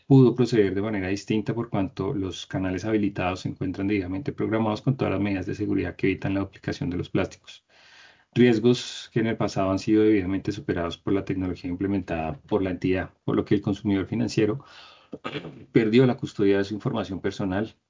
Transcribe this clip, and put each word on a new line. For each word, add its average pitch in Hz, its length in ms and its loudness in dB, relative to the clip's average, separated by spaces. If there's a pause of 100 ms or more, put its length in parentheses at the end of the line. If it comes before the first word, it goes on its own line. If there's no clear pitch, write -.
pudo 131 280 8
proceder 110 400 2
de 98 80 0
manera 101 260 -2
distinta 104 460 -2
por 117 140 -4
cuanto 98 460 -4
los 95 320 -6
canales 92 380 -4
habilitados 101 560 -2
se - 80 -6
encuentran 95 400 -4
debidamente 95 440 -2
programados 107 500 -2
con 135 140 0
todas 98 160 -2
las 95 80 -2
medidas 98 260 -2
de 98 80 -6
seguridad 98 420 -4
que - 120 -2
evitan 98 260 -2
la 98 60 -2
duplicación 92 500 -6
de 87 60 -4
los 90 140 -6
plásticos. - 540 -6 (680)
Riesgos 120 800 2
que 117 80 0
en 113 80 2
el 110 80 -2
pasado 98 340 -2
han 95 80 2
sido 107 240 4
debidamente 98 500 2
superados 87 460 -4
por - 140 -4
la 98 120 0
tecnología 92 460 -4
implementada 87 720 -4
por 101 200 0
la 92 80 -2
entidad, 90 440 -2 (100)
por 110 100 -2
lo 104 100 0
que - 100 0
el 101 80 2
consumidor 98 440 -2
financiero 110 580 -2 (580)
<clears throat> - 500 -12
perdió 117 340 6
la 120 100 2
custodia 98 420 2
de 98 60 0
su 104 100 -6
información 101 460 -4
personal, 101 540 -4 (160)